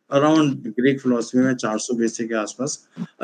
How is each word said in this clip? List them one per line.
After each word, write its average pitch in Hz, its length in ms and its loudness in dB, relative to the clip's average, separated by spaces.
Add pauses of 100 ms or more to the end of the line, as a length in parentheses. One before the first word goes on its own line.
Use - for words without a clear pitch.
(140)
around 151 340 4
Greek 131 480 0
philosophy 123 400 0
में 131 180 4
चार 110 240 -2
सौ 123 180 -6
बीसी 117 320 -2
के 117 60 -6
आसपास। 110 540 -6 (360)